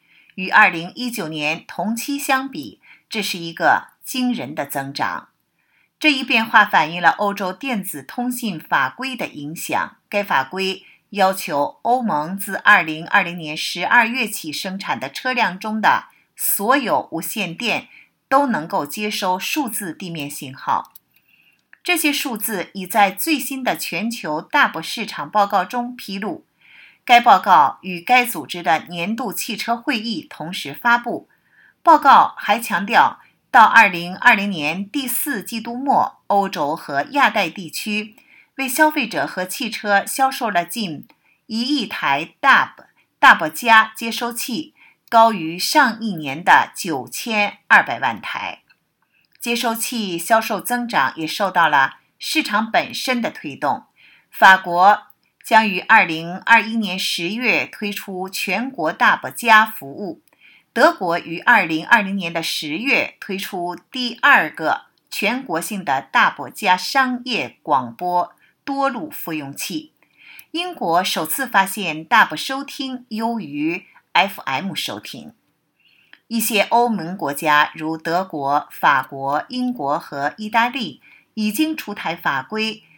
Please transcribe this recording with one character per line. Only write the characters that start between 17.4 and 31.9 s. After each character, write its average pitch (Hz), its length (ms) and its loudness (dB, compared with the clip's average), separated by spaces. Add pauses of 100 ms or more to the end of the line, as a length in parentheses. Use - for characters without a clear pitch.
电 196 340 -4 (400)
都 277 180 4
能 165 180 -2
够 165 200 -2
接 208 240 -6
收 185 280 -2
数 262 300 -4
字 208 240 -8
地 175 180 -12
面 147 200 -8
信 139 260 -12
号。 - 380 -4 (880)
这 349 160 -2
些 302 140 0
数 285 240 -4
字 214 380 -6
已 190 120 -8
在 202 240 4
最 285 300 -2
新 262 240 -8
的 220 140 -2
全 208 340 -6
球 160 300 -6
大 277 260 2
伯 165 140 -8
市 208 240 -8
场 - 240 -10
报 202 180 2
告 196 160 0
中 247 320 -6
披 196 240 -10
露。 190 260 -8 (580)
该 240 160 8
报 226 200 8
告 165 420 6
与 180 200 -10
该 247 240 4
组 170 200 -8
织 175 160 -10
的 170 280 0
年 175 260 -6
度 233 160 -6
汽 - 240 -8
车 233 220 -4
会 240 200 -4
议 214 320 -8
同 160 220 -12
时 143 220 -10
发 240 240 2
布。 233 320 -8 (520)
报 277 160 8